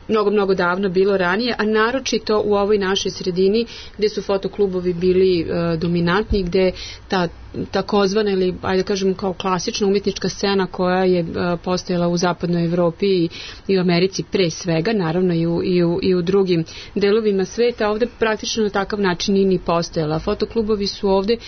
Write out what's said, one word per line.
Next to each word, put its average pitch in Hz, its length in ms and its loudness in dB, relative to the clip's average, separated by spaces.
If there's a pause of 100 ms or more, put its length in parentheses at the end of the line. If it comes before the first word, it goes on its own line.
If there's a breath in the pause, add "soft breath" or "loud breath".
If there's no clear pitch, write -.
mnogo, 208 240 2
mnogo 196 220 2
davno 185 360 0
bilo 190 280 2
ranije, 190 400 0
a 214 80 0
naročito 220 800 0
u 208 80 2
ovoj 202 240 2
našoj 196 340 0
sredini 190 540 0 (320 loud breath)
gde 208 120 2
su 208 120 -6
fotoklubovi 185 720 -2
bili, 180 480 2
e, 170 360 -2
dominantni, 175 680 0
gde 185 280 2 (360 loud breath)
ta 180 200 0 (440)
takozvana 202 600 0
ili, 185 300 0
ajde 185 220 0
da 185 40 -6
kažem, 190 260 0
kao 190 200 -4
klasična 190 540 -2
umetnička 196 420 0
scena 196 380 -2
koja 185 360 0
je, 185 160 4
e, 165 60 -2 (380)
postojala 180 440 -2
u 175 100 0
zapadnoj 170 480 0
Evropi 170 400 0
i, 175 240 2 (380 loud breath)
i 196 100 2
u 180 40 2
Americi 180 500 2
pre 185 180 2
svega, 170 440 -2
naravno 180 400 0
i 165 140 0
u, 170 160 0
i 180 200 2
u, 170 180 0
i 190 140 2
u 180 60 0
drugim 180 440 2 (300 loud breath)
delovima 202 500 2
sveta, 233 440 0
ovde 214 180 0 (120)
praktično 220 440 0
na 208 60 2
takav 202 320 -2
način 190 320 0
nije 196 140 4
ni 180 120 2
postojala. 165 600 -2
Fotoklubovi 208 680 -2
su 196 220 -4
ovde 196 280 2 (100)